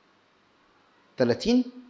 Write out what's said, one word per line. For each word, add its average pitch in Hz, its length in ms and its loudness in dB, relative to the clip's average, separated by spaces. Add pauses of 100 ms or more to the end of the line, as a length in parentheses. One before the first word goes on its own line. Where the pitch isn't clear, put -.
(1160)
تلاتين 196 480 0 (260)